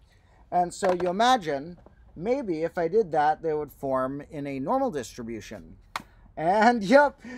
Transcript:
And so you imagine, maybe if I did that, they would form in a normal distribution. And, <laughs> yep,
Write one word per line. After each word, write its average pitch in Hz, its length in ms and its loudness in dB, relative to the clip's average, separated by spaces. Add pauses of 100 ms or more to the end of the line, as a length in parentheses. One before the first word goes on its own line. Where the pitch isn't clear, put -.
(520)
And 175 220 0
so 185 200 0
you 180 160 -2
imagine, 175 680 0 (360)
maybe 190 480 -4
if 165 140 -4
I 170 100 0
did 185 240 0
that, 151 300 2
they 160 120 -2
would 151 200 -6
form 135 560 -4
in 143 180 -10
a 135 120 -8
normal 240 320 -2
distribution. 110 840 -12 (640)
And, 214 460 4
<laughs> - 0 -
yep, 269 360 6 (180)